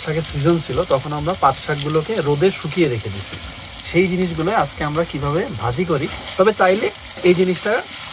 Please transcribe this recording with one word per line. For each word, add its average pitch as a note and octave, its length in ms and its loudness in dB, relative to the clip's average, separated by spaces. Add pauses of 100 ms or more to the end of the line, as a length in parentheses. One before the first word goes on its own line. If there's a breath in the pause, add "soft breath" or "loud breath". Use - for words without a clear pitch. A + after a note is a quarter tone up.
শাকের D#3 260 -2
সিজন D3 260 2 (120)
ছিল, B2 100 -4 (160)
তখন C#3 260 0
আমরা D3+ 140 -2 (100)
পাট - 120 4 (100)
শাকগুলোকে D#3 480 -2 (140)
রোদে D3 220 4 (100)
শুকিয়ে D#3+ 340 0
রেখে A2 220 -4
দিছি। G2+ 200 -8 (560)
সেই F3+ 200 4
জিনিসগুলো F3 380 0 (140)
আজকে - 260 -4
আমরা D#3 220 0
কিভাবে D3 300 0 (200)
ভাজি B2 300 0
করি। D3 160 2 (300)
তবে F#3+ 140 6 (100)
চাইলে G3 260 4 (400)
এই F3+ 120 8
জিনিসটা F3+ 340 2 (400)